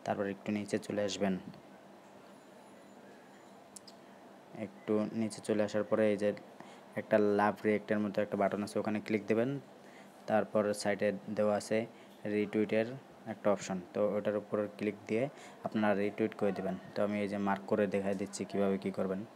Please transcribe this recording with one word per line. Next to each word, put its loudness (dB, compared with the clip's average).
তারপর -2
একটু -6
নিচে -2
চলে -4
আসবেন। 0
একটু -2
নিচে -4
চলে 2
আসার 0
পরে 4
এই 2
যে 2
একটা 2
লাভ 4
রিঅ্যাক্টের 2
মতো 0
একটা -2
button 2
আছে, -2
ওখানে -2
click 0
দেবেন। 2
তারপর 4
সাইডে 0
দেওয়া 2
আছে 0
রিটুইটের 2
একটা 0
option, -2
তো 2
ওটার -2
উপর -2
click -2
দিয়ে 0
আপনারা 2
রিটুইট 0
করে 0
দেবেন। -2
তো 2
আমি 0
এই 0
যে -4
mark 0
করে 4
দেখাই 0
দিচ্ছি -4
কীভাবে 2
কী -2
করবেন। -2